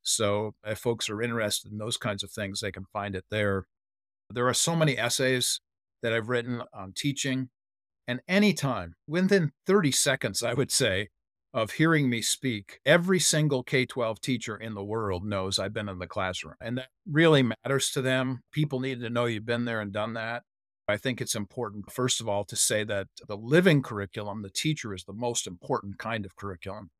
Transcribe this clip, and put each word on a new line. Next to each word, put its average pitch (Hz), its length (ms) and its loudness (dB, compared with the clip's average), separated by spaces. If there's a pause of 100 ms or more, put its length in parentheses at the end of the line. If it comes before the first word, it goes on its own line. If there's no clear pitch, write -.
So 104 500 0 (120)
if 107 140 -4
folks 110 320 -2
are 104 100 -4
interested 110 520 -2
in 104 60 -8
those 107 180 -4
kinds 104 260 -4
of 98 80 -10
things, 98 300 -6
they 104 100 -4
can 98 220 -14
find 101 240 -6
it 92 160 -8
there. 101 320 0 (640)
There 120 160 0
are 127 80 2
so 165 220 2
many 151 200 4
essays 123 640 0 (440)
that 113 80 0
I've 113 160 -2
written 120 340 -2 (100)
on 95 220 -14
teaching, 131 540 -2 (580)
and 123 220 -4
anytime, 143 680 2 (140)
within 180 420 4 (160)
thirty 185 240 6
seconds, 127 540 0
I 117 100 0
would 127 160 0
say, 104 380 2 (460)
of 113 180 0
hearing 156 360 4
me 120 140 0
speak, - 640 -4
every 175 340 6
single 151 420 4
K 127 220 2
twelve 113 360 -4
teacher 117 360 -2
in 110 180 -10
the 98 100 -6
world 101 400 -2
knows 98 340 -2
I've 101 160 -4
been 107 140 -4
in 95 100 -8
the 90 80 -8
classroom, 92 540 -6
and 120 180 -4
that 127 100 -10 (180)
really 156 360 8
matters 127 480 0
to 143 120 -2
them. 131 380 0 (120)
People 147 280 0
need 131 200 -4
to 117 100 -6
know 120 160 0
you've 110 200 -2
been 120 200 0
there 113 140 -2
and 101 120 -6
done 107 220 -4
that. 113 280 -6 (460)
I 104 80 2
think 107 240 -4
it's 117 160 -4
important, 104 560 -8
first 127 280 0
of 113 80 -4
all, 101 180 0
to 113 100 -10
say 107 280 2
that 101 220 -2 (220)
the 104 80 -6
living 147 460 6
curriculum, 104 600 -6
the 98 80 -10
teacher 151 420 -2
is 92 120 -10
the - 80 -14
most 117 340 -4
important 101 520 -6
kind 113 280 -4
of - 100 -16
curriculum. 98 640 -10